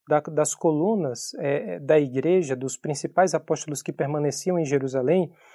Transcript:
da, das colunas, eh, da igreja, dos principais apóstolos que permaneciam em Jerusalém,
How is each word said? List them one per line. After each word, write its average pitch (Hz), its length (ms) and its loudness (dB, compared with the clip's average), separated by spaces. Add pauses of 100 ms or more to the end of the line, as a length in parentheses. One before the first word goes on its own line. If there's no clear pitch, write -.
da, 151 120 4
das 151 340 0
colunas, 160 840 0
eh, 160 400 -2
da 151 220 4
igreja, 139 560 0
dos 131 200 -6
principais 170 580 0
apóstolos 151 480 -4
que - 100 -6
permaneciam 147 680 -2
em 160 60 0
Jerusalém, 135 640 0 (240)